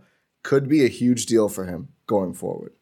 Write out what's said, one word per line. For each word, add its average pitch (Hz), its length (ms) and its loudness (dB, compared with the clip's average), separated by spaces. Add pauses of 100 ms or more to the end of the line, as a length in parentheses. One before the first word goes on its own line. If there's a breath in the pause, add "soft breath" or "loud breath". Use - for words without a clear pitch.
(440 soft breath)
could 139 260 2
be 147 160 6
a 113 40 2
huge 120 360 0
deal 110 240 2
for 95 160 -8
him 90 220 -10 (180)
going 95 300 0
forward. 50 460 -10